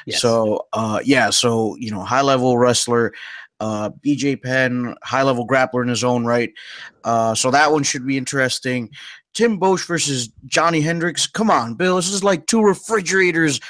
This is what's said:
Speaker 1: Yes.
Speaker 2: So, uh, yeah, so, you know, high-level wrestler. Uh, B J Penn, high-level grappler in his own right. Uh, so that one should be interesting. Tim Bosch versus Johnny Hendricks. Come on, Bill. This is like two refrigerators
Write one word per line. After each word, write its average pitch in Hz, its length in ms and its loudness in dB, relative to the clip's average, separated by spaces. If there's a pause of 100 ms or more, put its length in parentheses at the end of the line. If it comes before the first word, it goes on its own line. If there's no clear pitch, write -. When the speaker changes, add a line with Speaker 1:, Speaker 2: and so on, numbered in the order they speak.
Speaker 1:
Yes. - 140 -4
Speaker 2:
So, 113 520 2
uh, 107 320 -2
yeah, 123 260 4
so, 113 480 0
you 113 120 -8
know, 98 120 -6
high-level 127 560 2
wrestler. 120 540 2 (460)
Uh, 107 300 -4 (140)
B 143 140 0
J 135 200 -2
Penn, 127 640 -2
high-level 127 440 0
grappler 127 360 0
in 123 60 -2
his 120 160 -2
own 123 220 0
right. 117 260 0 (520)
Uh, 113 300 0
so 131 160 0
that 147 220 4
one 151 100 2
should 131 240 -4
be 135 120 -2
interesting. 127 720 -4 (420)
Tim 220 260 0
Bosch 185 280 2
versus 139 420 -2 (160)
Johnny 160 380 2
Hendricks. 165 440 -2
Come 214 240 0
on, 117 240 0
Bill. 185 220 2
This 180 140 -2
is 196 120 -4
like 202 240 0
two 226 160 2
refrigerators 180 1080 2